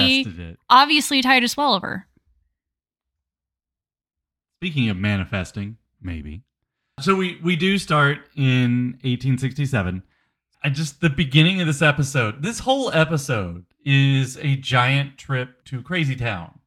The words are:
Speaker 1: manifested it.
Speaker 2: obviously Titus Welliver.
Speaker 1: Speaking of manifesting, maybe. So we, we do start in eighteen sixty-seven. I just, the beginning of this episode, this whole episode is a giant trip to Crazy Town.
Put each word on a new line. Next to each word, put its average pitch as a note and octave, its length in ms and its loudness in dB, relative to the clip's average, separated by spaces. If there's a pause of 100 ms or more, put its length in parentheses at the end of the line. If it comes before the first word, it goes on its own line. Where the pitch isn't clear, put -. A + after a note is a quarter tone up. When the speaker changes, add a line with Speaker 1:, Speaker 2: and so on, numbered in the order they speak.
(240)
Speaker 1:
manifested F2 160 -10 (120)
it. - 80 -20 (100)
Speaker 2:
obviously C#4+ 520 6
Titus B3+ 360 2
Welliver. G3 500 -2 (2500)
Speaker 1:
Speaking D3 280 -2
of F#2 80 -2
manifesting, G2+ 800 -4 (240)
maybe. E2 420 -10 (580)
So F#3+ 140 2
we, F#3 280 -4
we F3+ 120 0
do F#3+ 220 0
start D3 420 0 (160)
in B2 680 0
eighteen B2+ 340 0
sixty-seven. A2+ 640 -4 (600)
I D3 60 -2
just, D3 320 -6
the E3+ 80 4
beginning D#3 520 2
of D#3+ 60 0
this D3+ 140 -2
episode, C#3 600 0
this A3 180 -6
whole C4 320 0
episode C3+ 760 -2 (180)
is C#3 540 2
a C#3 180 -2
giant C3+ 640 0
trip B2+ 480 -6
to B2 160 -10
Crazy D#3 340 -2
Town. G#2 520 -6